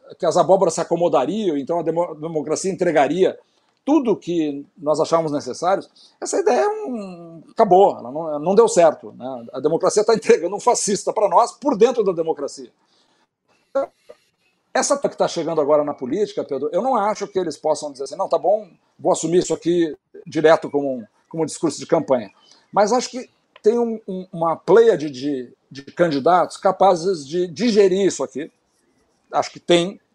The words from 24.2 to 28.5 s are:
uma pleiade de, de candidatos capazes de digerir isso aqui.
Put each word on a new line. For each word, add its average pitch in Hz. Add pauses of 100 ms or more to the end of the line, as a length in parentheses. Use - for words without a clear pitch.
uma 165
pleiade 180
de, 127 (180)
de 139
candidatos 165
capazes 185
de 180
digerir 196
isso 147
aqui. 135 (840)